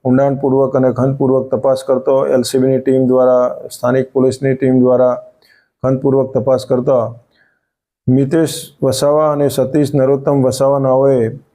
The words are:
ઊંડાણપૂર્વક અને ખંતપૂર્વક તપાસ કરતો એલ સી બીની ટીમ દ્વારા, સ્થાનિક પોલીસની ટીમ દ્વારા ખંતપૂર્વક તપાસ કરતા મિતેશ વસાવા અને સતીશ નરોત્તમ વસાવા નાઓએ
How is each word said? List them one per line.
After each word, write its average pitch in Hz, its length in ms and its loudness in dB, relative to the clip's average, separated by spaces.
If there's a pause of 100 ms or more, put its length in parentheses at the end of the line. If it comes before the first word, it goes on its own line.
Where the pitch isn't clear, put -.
ઊંડાણપૂર્વક 131 720 0
અને 127 160 2
ખંતપૂર્વક 131 600 0
તપાસ 131 300 -2
કરતો 135 420 0
એલ 135 160 0
સી 127 160 -2
બીની 131 200 2
ટીમ 131 280 0
દ્વારા, 127 640 0
સ્થાનિક 127 420 -2
પોલીસની 131 420 0
ટીમ 131 260 0
દ્વારા 127 500 0 (520)
ખંતપૂર્વક 131 520 0
તપાસ 127 320 -2
કરતા 123 480 -2 (960)
મિતેશ 139 760 -2
વસાવા 147 500 0
અને 143 160 0
સતીશ 135 460 -2
નરોત્તમ 139 480 0
વસાવા 135 360 0
નાઓએ 131 500 2 (260)